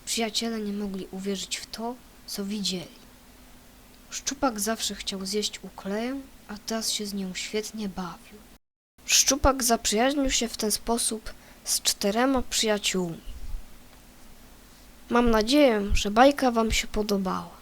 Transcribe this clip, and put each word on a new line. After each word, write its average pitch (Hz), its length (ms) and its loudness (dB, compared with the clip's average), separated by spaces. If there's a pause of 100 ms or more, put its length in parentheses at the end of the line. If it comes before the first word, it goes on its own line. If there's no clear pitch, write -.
przyjaciele 226 560 -4
nie 208 120 -4
mogli 196 380 -6
uwierzyć 190 460 -6
w - 100 -12
to, 233 280 -8 (320)
co - 180 -6
widzieli. 190 520 -6 (1120)
Szczupak 254 500 -4
zawsze 214 340 -2
chciał 190 320 -8
zjeść 208 360 -4
Ukleję, 220 580 -6 (280)
a 208 60 -12 (120)
teraz 226 240 -4
się 208 160 -4
z 202 80 -8
nią 190 200 -6
świetnie 214 540 -6
bawił. 180 500 -10 (720)
Szczupak 269 560 4
zaprzyjaźnił 262 680 2
się 233 180 0
w - 80 -8
ten 214 140 0
sposób 233 600 -2 (320)
z - 180 -2
czterema 240 600 2
przyjaciółmi. 190 760 0 (1900)
Mam 240 200 6
nadzieję, 226 520 6 (100)
że - 180 2
bajka 262 400 6
wam 226 220 2
się - 140 0
podobała. 190 640 -2 (120)